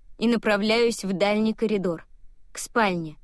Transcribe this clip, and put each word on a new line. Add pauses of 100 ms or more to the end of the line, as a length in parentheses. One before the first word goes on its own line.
(180)
и
направляюсь
в
дальний
коридор, (460)
к
спальне,